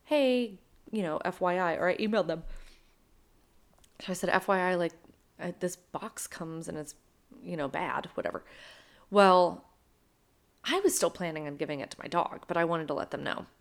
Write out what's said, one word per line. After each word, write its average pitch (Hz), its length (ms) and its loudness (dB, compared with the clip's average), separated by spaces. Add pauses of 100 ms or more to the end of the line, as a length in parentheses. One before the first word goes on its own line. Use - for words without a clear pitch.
hey, 247 540 2 (320)
you 214 120 -2
know, 156 220 0
F - 160 -4
Y 180 180 2
I, 175 180 2
or 175 120 2
I 185 80 2
emailed 214 300 0
them. 165 160 -2 (1600)
So - 100 -10
I - 20 0
said, 175 160 -2
"F - 180 2
Y 196 120 4
I, 185 160 2
like, 170 180 0 (480)
uh, - 180 -6
this 180 160 -4
box - 520 -12
comes 165 420 -10
and 165 80 -8
it's, 151 180 -10 (480)
you 175 140 -8
know, 143 120 -2
bad, 143 440 -4
whatever." - 320 -6 (680)
Well, 180 540 6 (1000)
I 349 160 0
was 392 140 4
still 170 160 2
planning 160 360 -6
on 143 100 -8
giving 147 240 -4
it - 120 -8
to - 80 -16
my - 80 -10
dog, - 380 -2
but 170 120 0
I 170 60 4
wanted 165 240 -2
to 147 60 -2
let - 160 -4
them - 140 -8
know. 139 220 -4 (140)